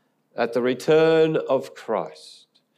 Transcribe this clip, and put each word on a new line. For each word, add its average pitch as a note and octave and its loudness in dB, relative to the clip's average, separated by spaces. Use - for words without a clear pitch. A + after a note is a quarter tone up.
at A#2 -4
the B2 -2
return D#3+ 2
of C3+ -4
Christ. - -8